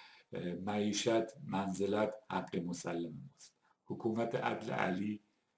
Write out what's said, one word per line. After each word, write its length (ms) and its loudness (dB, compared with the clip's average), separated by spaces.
اه، 220 -2
معیشت، 880 2
منزلت، 720 2
حق 260 -2
مسلم 560 -2
ماست. 220 -20
حکومت 500 0
عدل 360 0
علی، 500 0